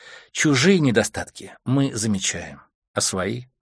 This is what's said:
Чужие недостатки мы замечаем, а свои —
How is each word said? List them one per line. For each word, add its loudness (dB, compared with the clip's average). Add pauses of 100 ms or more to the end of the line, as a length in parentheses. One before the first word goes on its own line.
(320)
Чужие 4
недостатки -2
мы 0
замечаем, -4 (320)
а -2
свои — -4 (180)